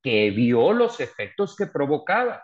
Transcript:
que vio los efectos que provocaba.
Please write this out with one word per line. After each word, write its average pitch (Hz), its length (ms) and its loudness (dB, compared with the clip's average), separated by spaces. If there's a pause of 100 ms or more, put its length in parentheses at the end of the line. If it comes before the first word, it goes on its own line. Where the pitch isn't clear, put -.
que 107 260 2
vio 120 440 2
los 233 260 0
efectos 143 560 -8
que 196 120 -6
provocaba. 156 760 -2